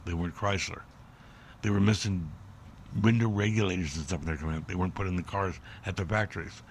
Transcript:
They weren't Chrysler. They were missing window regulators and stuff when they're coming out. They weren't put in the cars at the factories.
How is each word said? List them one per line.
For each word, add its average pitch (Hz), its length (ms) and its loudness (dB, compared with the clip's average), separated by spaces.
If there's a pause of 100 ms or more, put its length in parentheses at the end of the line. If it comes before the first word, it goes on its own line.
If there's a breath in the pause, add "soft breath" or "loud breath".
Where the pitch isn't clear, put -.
They 87 80 -2
weren't 85 220 -2
Chrysler. 98 460 0 (800 loud breath)
They 107 80 0
were 101 100 4
missing 98 500 4 (720)
window 113 280 6
regulators 101 680 2
and 78 100 -4
stuff 85 140 -2
when 76 80 -6
they're 80 100 0
coming 78 180 -2
out. 78 120 -6
They 90 80 -6
weren't 90 200 0
put 98 120 -2
in 92 80 -2
the 87 80 -2
cars 95 320 -2 (300 loud breath)
at 95 100 -4
the 98 100 -2
factories. 98 640 -2